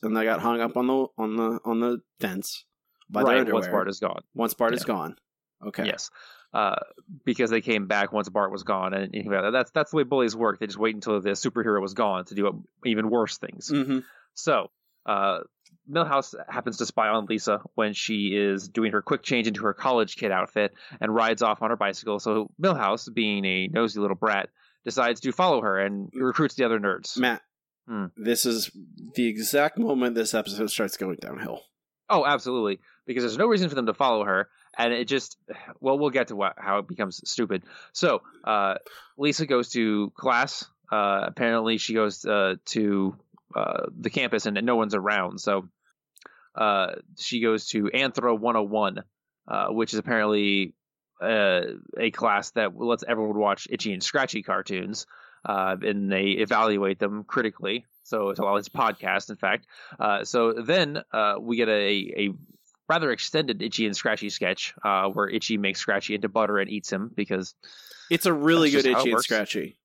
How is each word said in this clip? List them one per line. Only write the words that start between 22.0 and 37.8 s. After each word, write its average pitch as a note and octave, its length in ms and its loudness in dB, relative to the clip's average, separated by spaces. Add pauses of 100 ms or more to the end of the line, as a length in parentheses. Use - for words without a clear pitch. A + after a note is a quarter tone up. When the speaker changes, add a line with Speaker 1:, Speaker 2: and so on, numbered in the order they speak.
Speaker 2:
So G#2+ 320 -2 (100)
Milhouse, B2 520 0
being G#2 320 0
a F#2 240 0
nosy G#2+ 320 0
little G2 160 0
brat, G2+ 320 0 (360)
decides A#2+ 360 0
to B2+ 120 -4
follow F3 280 2
her G2 180 2
and G2 360 -2
recruits C3 400 0
the C3 100 0
other A2+ 160 2
nerds. G2 380 -2
Speaker 1:
Matt, B2 240 0 (440)
Speaker 2:
Hmm. G#2 200 -6 (100)
Speaker 1:
this A2+ 300 0
is A2+ 240 -2 (440)
the A#2+ 140 0
exact A2+ 500 0
moment B2+ 380 2
this A2+ 180 0
episode G#2 360 -2
starts - 260 -4
going F#2 240 -6
downhill. - 400 -10 (480)
Speaker 2:
Oh, F3 180 4
absolutely. B2 540 0 (260)
Because B2 160 -2
there's A#2 160 -2
no G3+ 80 4
reason G3 220 4
for C#3+ 80 -6
them B2 100 0
to A2 80 0
follow A2+ 300 2
her. G2 240 0 (300)
And A#2 140 2
it A#2 140 -2
just, C3 320 -2 (420)
well, C3+ 180 2
we'll D3 120 2
get B2 180 0
to G#2+ 80 -10
what, G2 220 0
how G2 200 0
it G2 100 -4
becomes F#2 320 -6 (100)
stupid. G2 320 -2 (300)